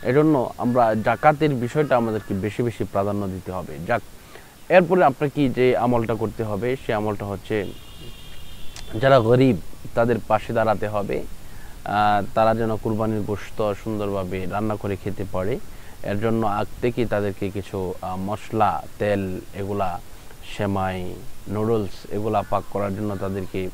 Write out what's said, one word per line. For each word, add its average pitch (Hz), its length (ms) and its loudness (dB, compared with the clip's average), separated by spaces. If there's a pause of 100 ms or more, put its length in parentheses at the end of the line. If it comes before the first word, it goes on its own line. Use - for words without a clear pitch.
এজন্য 143 560 4
আমরা 120 360 4
যাকাতের 143 560 4
বিষয়টা 135 460 2
আমাদেরকে 110 380 0
বেশি 101 280 -2
বেশি 113 220 0
প্রাধান্য 101 440 0
দিতে 92 240 -6
হবে। 78 340 -8
যাক, 113 160 0 (640)
এরপরে 180 360 6
আপনাকে 143 440 2
যে 123 280 4
আমলটা 117 380 2
করতে 107 300 -2
হবে, 107 320 -2 (100)
সে 120 80 0
আমলটা 104 320 -2
হচ্ছে, 101 400 -2 (1300)
যারা 135 200 8
গরিব, 123 360 6 (380)
তাদের 117 220 4 (120)
পাশে 110 240 0
দাঁড়াতে 110 360 2
হবে। 107 340 -2 (640)
আহ, 104 500 2
তারা 110 200 6
যেন 110 220 0
কুরবানির 110 440 0
গোশত 104 520 -2 (120)
সুন্দরভাবে 98 680 -2
রান্না 107 260 -2
করে 101 200 -4
খেতে 98 360 -4
পারে, 101 260 0 (440)
এর 101 180 -2
জন্য 113 260 2
আগ 104 200 0 (140)
থেকে 120 260 0
তাদেরকে 101 440 -2
কিছু, 95 520 -6
আহ, 92 140 -6
মশলা, 101 680 0 (160)
তেল, 98 420 0 (140)
এগুলা, 98 460 -4 (560)
সেমাই, 95 580 -2 (340)
নুডলস, 107 640 0
এগুলা 104 300 0
পাক 98 280 0
করার 101 240 -2
জন্য 104 220 -4
তাদেরকে 95 580 -4